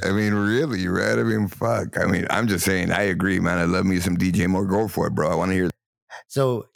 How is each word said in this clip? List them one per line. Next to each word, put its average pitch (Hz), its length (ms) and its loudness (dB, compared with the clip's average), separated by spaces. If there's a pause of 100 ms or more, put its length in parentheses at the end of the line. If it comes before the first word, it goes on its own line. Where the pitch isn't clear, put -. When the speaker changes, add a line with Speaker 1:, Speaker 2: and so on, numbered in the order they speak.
Speaker 1:
I 95 80 0
mean, 104 220 2
really, 104 520 0
right? 104 320 0
I 117 40 2
mean, 110 260 0
fuck. 113 500 -4
I 85 60 0
mean, 90 240 0
I'm 113 180 0
just 92 180 0
saying, 90 280 0
I 98 120 0
agree, 92 360 0
man. 87 160 0
I 85 80 0
love 92 220 2
me 92 140 2
some 87 160 -2
D 92 140 0
J 87 160 2
Moore. 95 200 0
Go 101 200 0
for 90 200 -2
it, - 80 -2
bro. 76 160 2
I 85 40 0
wanna 92 200 0
hear. 90 160 2 (580)
Speaker 2:
So 127 480 -2